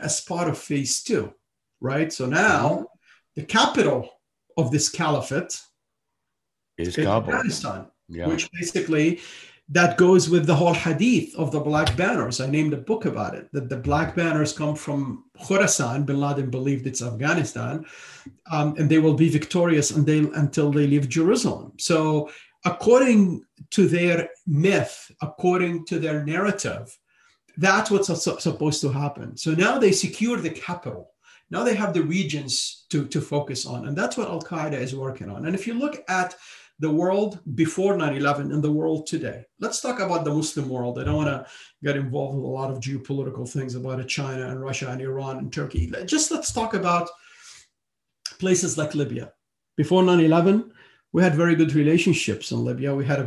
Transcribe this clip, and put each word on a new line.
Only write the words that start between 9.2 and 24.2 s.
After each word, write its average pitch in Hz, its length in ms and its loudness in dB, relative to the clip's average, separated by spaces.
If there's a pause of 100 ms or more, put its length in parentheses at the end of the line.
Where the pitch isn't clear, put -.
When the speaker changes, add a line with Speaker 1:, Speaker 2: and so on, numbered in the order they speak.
Speaker 1:
that 170 260 4
goes 180 360 8
with 170 140 4
the 165 80 6
whole 165 200 4
hadith 165 680 2
of 143 80 -2
the 151 80 -2 (120)
black 156 260 2
banners. 170 440 0
I 131 80 -2 (100)
named 151 160 2
a - 160 -10
book 220 160 -2
about 101 280 -4
it, - 200 -14
that 127 180 -4
the 127 60 -6 (100)
black 156 260 0
banners 156 380 0
come 151 220 -2 (100)
from 139 160 -4 (440)
Khorasan. 147 640 2
Bin 139 120 0
Laden 139 300 -2
believed 131 360 -2
it's 131 160 -6
Afghanistan, 123 720 -2 (800)
um, 151 140 2 (100)
and 160 120 2
they 156 140 6
will 156 100 6 (100)
be 165 140 4
victorious 165 560 2
and 151 120 4
they, 151 120 4 (240)
until 147 280 2
they 147 160 4
leave 139 220 4 (100)
Jerusalem. 208 540 2 (180)
So 165 60 4 (760)
according 240 480 6 (560)
to 208 60 6 (140)
their 175 200 2 (300)